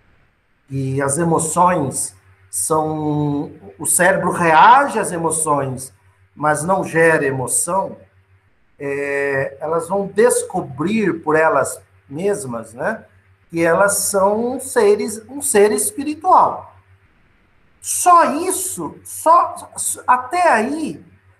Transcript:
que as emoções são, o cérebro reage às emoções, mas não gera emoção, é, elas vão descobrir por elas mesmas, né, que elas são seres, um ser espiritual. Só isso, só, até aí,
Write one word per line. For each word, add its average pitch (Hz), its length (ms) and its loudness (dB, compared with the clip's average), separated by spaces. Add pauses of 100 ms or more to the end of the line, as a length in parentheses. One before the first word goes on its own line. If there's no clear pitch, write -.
(680)
que 135 340 -4
as 139 160 0
emoções 170 960 0 (340)
são, 151 1000 -2 (280)
o 151 60 -10
cérebro 180 460 2
reage 214 680 6
às 180 140 -4
emoções, 143 800 -4 (420)
mas 147 280 0
não 185 200 0
gera 160 420 2
emoção, 135 720 -4 (800)
é, 139 840 -4
elas 160 260 -4
vão 196 180 -2
descobrir 190 1160 0
por 151 160 0
elas 143 440 0 (280)
mesmas, 135 640 -6
né, 175 320 -8 (440)
que 165 140 -2
elas 185 360 2
são 214 600 0
seres, 214 680 0
um 277 120 -12
ser 208 300 4
espiritual. 302 1040 0 (1040)
Só 330 540 4 (140)
isso, - 560 -8
só, - 680 0 (340)
até 285 440 0
aí, 247 540 -2 (360)